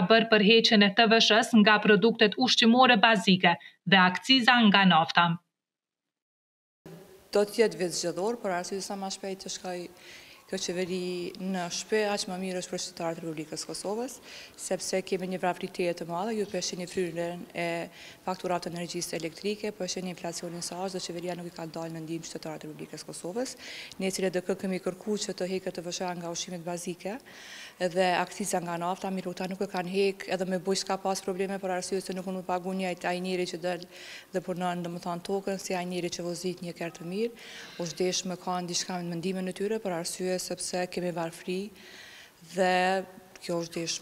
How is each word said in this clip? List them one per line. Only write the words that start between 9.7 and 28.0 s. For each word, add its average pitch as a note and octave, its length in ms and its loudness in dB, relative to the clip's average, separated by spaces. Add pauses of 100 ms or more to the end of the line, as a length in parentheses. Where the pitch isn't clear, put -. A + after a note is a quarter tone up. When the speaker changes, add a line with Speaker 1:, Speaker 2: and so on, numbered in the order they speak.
Speaker 2:
kjo F#3+ 80 -4
qeveri F3+ 800 -4
në F#3 320 -4
shtëpi, - 280 -2 (120)
aq G#3 160 -2
më F#3 140 -6
mirë F#3 180 -4
është F3+ 140 -8
për F3+ 100 -4
qytetarët E3 380 -6
e - 0 -
Republikës D#3+ 420 -8
Kosovës, G#3+ 540 -6 (420)
sepse F#3+ 480 -2
kemi F#3 240 -2
një F#3 80 -4
vrapri F#3 320 -2
të F3 380 -2
madhe, F#3+ 260 -4
ju G#3 160 0
po F#3 80 -4
e - 80 -6
shihni F3 240 -6
fryrën F3 540 -4 (100)
e E3+ 120 -2 (580)
fakturave F3+ 400 -2
të E3+ 80 -8
energjisë E3+ 420 -6
elektrike, G3 560 -6
po F#3+ 140 -6
e - 20 -6
shihni F3+ 240 -6
inflacionin E3+ 480 -8
sa E3+ 240 -8
është F#3 140 -6
dhe F3 80 -8
qeveria F3 340 -6
nuk F3 80 -10
i - 80 -14
ka E3+ 160 -10
dalë E3 240 -8
në D#3+ 80 -10
ndihmë E3 240 -8
qytetarët D#3 380 -10
e - 20 -12
Republikës D3+ 400 -14
Kosovës. G3 480 -8 (480)
Ne, F#3+ 80 0
si - 80 -6
L F#3+ 80 2
D F3+ 160 -2
K, F#3+ 160 -2
kemi F#3 240 -4
kërkuar G3 400 -4
që F#3 160 -8
të F3+ 140 -2
heqet F#3 260 -6
T E3 60 -8
V F3 100 -8
Sh-a F#3 240 -4
nga E3+ 160 -6
ushqimet E3+ 320 -8
bazike F3 480 -8 (640)
dhe F3+ 300 2 (100)